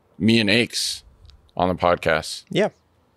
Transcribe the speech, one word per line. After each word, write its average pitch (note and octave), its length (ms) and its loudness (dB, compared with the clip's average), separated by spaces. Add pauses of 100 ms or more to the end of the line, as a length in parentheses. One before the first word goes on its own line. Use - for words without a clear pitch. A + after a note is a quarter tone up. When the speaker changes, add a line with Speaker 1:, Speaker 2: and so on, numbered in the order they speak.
(180)
Speaker 1:
me A2 220 4
and G#2 100 0
Aches - 540 -2 (520)
on F2 120 0
the F2+ 60 -2
podcast. E2+ 760 -2
Speaker 2:
Yeah. G3 180 0 (480)